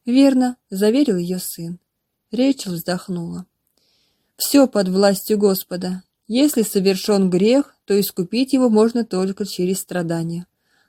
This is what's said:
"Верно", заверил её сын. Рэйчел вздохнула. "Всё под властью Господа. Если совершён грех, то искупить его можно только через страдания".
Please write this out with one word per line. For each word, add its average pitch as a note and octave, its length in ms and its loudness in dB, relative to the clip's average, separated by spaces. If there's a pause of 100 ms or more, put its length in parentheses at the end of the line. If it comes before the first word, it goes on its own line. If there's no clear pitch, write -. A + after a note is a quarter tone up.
"Верно", B3+ 540 2 (140)
заверил G#3+ 460 2
её F3+ 200 -4
сын. F3 420 -12 (520)
Рэйчел B3 420 -2
вздохнула. F3 720 -8 (880)
"Всё - 320 4
под G3 220 -2
властью G3 480 0
Господа. F#3 640 -2 (260)
Если B3+ 360 2
совершён G3 680 0
грех, G#3+ 460 2 (100)
то G3 140 0
искупить G#3+ 540 -4
его B3+ 160 4
можно A3+ 360 2
только F#3+ 400 -4
через F#3 340 -4
страдания". E3+ 680 -6 (400)